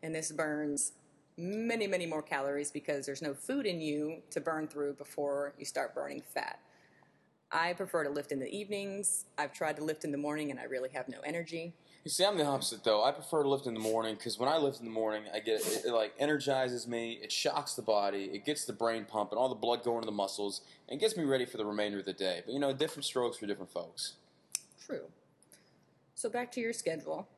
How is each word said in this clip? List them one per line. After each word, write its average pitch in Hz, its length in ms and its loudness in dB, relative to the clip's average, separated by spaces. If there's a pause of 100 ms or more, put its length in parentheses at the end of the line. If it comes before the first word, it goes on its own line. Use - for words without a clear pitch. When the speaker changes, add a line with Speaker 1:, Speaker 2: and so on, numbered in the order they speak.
Speaker 1:
And 160 120 -4
this 160 180 -4
burns 151 600 0 (440)
many, 220 500 0
many 180 200 2
more 156 160 -2
calories 143 480 0
because 143 360 -2
there's 139 160 -4
no 147 120 -2
food 254 320 -2
in 175 140 0
you 151 500 -2
to 165 100 -2
burn 156 280 -2
through 143 260 -2
before 143 640 -2
you 127 60 -10
start - 300 -4
burning 143 260 -4
fat. - 400 -6 (920)
I 165 220 4
prefer 175 320 2
to 139 60 2
lift 170 220 -2
in 139 80 0
the 131 140 -4
evenings. 202 720 -2 (140)
I've 143 140 0
tried 156 240 0
to 151 80 -6
lift 156 200 -2
in 151 80 0
the 139 60 0
morning 147 320 -2
and 127 100 -6
I 123 40 -8
really 127 260 -4
have 135 180 -4
no - 160 -8
energy. 165 480 -6 (320)
Speaker 2:
You 156 60 -6
see, - 140 4
I'm 202 120 4
the 156 80 6
opposite, 127 400 0
though. 107 180 8
I 135 100 8
prefer 151 320 2
to 139 40 4
lift 139 180 4
in 120 60 -2
the 110 80 -2
morning 110 360 2
'cause 110 220 -4
when 123 100 4
I 160 100 4
lift 139 200 4
in 120 60 -12
the 113 60 -6
morning, 110 420 0
I 107 80 0
get, 107 260 2
it, 110 200 0
it, 120 60 2
like, 110 260 4
energizes 131 680 2
me, 117 360 -2
it 107 100 -6
shocks - 420 0
the - 80 -6
body, 101 440 4
it 95 180 -6
gets - 220 0
the 117 80 -4
brain 113 320 2
pumping, 107 320 0
all 131 100 6
the 139 60 0
blood 117 280 2
going 117 200 2
to 113 40 -4
the 107 60 -2
muscles, 101 480 0 (260)
and 143 140 -6
gets 214 160 4
me 170 80 0
ready 131 220 4
for - 100 -12
the 107 80 -2
remainder 104 360 0
of 92 40 -6
the 95 80 -2
day. 90 320 0
But, 113 80 -6
you 139 80 0
know, 139 140 2
different 147 320 -2
strokes 120 320 0
for 107 80 -8
different 95 260 -6
folks. - 420 -6 (680)
Speaker 1:
True. - 220 -8 (1080)
So - 140 -4
back 247 240 -2
to 254 80 -2
your 226 140 0
schedule. 160 520 -2 (120)